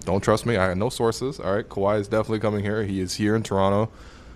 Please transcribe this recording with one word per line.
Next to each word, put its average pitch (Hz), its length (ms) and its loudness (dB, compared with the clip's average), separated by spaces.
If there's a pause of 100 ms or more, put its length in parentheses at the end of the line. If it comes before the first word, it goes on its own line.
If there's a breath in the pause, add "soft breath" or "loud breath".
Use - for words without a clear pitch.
don't 92 160 0
trust 110 260 2
me. 117 100 2
I 92 120 2
have 92 80 -2
no 110 120 0
sources. 127 500 -2
All 95 140 -2
right, 113 160 -2
Kawhi 104 300 2
is 101 80 -2
definitely 110 320 0
coming 104 240 0
here. 104 180 -2
He 98 180 -2
is 90 140 -4
here 104 220 2
in 110 80 0
Toronto. 98 480 2 (440 loud breath)